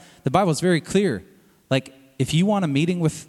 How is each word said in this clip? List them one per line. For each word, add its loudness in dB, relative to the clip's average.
the 0
Bible's 0
very 2
clear. -2
Like, -2
if -2
you 2
want 0
a -2
meeting 0
with, -2